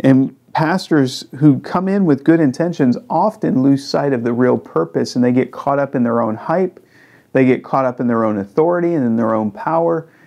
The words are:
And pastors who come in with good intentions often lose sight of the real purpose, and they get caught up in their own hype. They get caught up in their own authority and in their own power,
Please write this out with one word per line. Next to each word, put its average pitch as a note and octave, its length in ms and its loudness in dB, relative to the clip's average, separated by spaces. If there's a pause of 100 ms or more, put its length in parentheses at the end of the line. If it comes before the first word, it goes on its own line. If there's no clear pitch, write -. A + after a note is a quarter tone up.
And C3 340 2 (200)
pastors D#3 720 -2 (100)
who C3+ 240 4
come F#3 260 -4
in G3 180 0
with C#3+ 200 0
good E3 160 4
intentions D3+ 560 0 (140)
often D#3+ 520 -2
lose C#3 240 2
sight C#3+ 260 -2
of A#2 120 -4
the A#2+ 80 -2
real B2 240 2
purpose, D#3+ 580 -4
and B2 100 0
they B2 80 2
get B2+ 200 0
caught C#3 260 -4
up C#3 160 -4
in B2+ 80 0
their A#2 200 0
own A2 120 -2
hype. F3+ 500 -4 (480)
They C3 120 4
get B2+ 180 2
caught C3+ 220 -2
up B2 160 -4
in B2+ 60 -2
their A#2 180 0
own G#2+ 140 0
authority E3+ 560 0
and C#3+ 100 0
in A2+ 120 0
their A2+ 180 0
own A2 160 -2
power, E3 580 -4 (180)